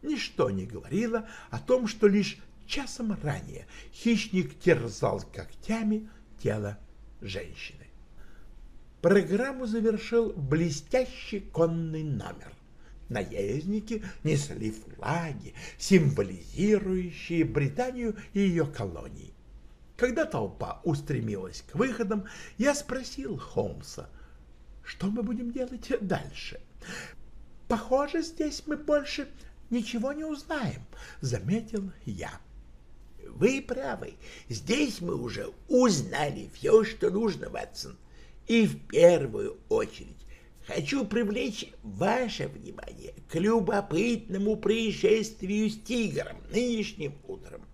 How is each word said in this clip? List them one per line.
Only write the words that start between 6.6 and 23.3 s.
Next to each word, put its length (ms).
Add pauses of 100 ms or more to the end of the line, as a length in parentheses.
женщины. 560 (1200)
Программу 640
завершил 680
блестящий 1080
конный 640
номер. 500 (560)
Наездники 920 (220)
несли 480
флаги, 840 (240)
символизирующие 1700
Британию 720 (160)
и 80
ее 260
колонии. 680 (640)
Когда 260
толпа 640
устремилась 840
к 60
выходам, 480 (340)
я 160
спросил 640